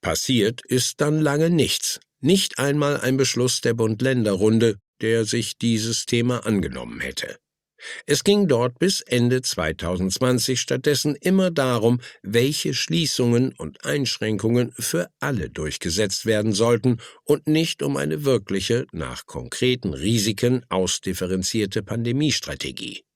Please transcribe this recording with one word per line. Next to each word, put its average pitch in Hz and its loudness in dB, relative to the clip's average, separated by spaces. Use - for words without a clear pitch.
Passiert 117 0
ist - -2
dann 151 2
lange 151 2
nichts, - 0
nicht 185 2
einmal 143 2
ein 131 0
Beschluss 127 0
der 117 0
Bund-Länder-Runde, 110 2
der 113 2
sich 117 -2
dieses 113 0
Thema 120 0
angenommen 64 -2
hätte. - -10
Es 143 0
ging 202 4
dort 123 2
bis 190 0
Ende 123 2
zweitausendzwanzig 95 -2
stattdessen 143 0
immer 185 2
darum, 123 2
welche 131 0
Schließungen 127 0
und - -12
Einschränkungen 120 -2
für 170 -4
alle 131 -4
durchgesetzt 85 -4
werden 107 2
sollten 113 2
und - 0
nicht 156 0
um 139 0
eine 151 -2
wirkliche, 117 0
nach 69 -8
konkreten 123 -2
Risiken 110 0
ausdifferenzierte 95 -2
Pandemiestrategie. 127 -4